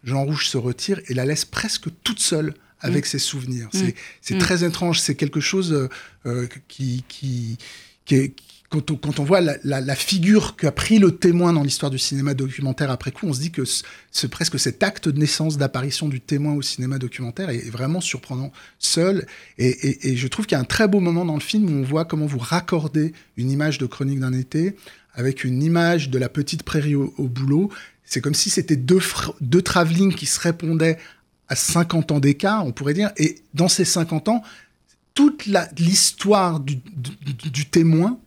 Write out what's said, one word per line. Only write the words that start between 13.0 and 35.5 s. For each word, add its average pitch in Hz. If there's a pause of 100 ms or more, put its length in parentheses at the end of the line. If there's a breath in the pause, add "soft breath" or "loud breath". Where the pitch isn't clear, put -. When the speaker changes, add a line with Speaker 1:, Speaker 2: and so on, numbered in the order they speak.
Speaker 1:
coup, -
on 147
se 127
dit 165
que 131
c-, - (260 loud breath)
c'est -
presque 165
cet -
acte -
de 139
naissance, 151
d'apparition 139
du 131
témoin 147
au 143
cinéma 131
documentaire 127
est, 117
est 113
vraiment 135
surprenant, 131 (300 loud breath)
seul. 180 (320 loud breath)
Et, 123
et, 135
et 127
je 127
trouve 208
qu'il 165
y -
a -
un 123
très 214
beau 202
moment 175
dans 160
le 147
film 214
où 143
on -
voit 156
comment 160
vous 139
raccordez 156 (240 loud breath)
une 123
image 147
de 127
Chronique 135
d'un 131
été 156 (400 loud breath)
avec 131
une 127
image 170
de 127
la 123
petite 151
prairie 147
au, 139
au 139
boulot. 135 (340 loud breath)
C'est -
comme 143
si -
c'était -
deux 131
fr-, -
deux 147
travelling 175
qui -
se -
répondaient 165 (500 loud breath)
à 135
cinquante 170
ans 147
d'écart, 156
on 120
pourrait 143
dire. 202
Et 156 (160)
dans 165
ces 185
cinquante 165
ans, 226 (720 loud breath)
toute 294
la, 175 (100)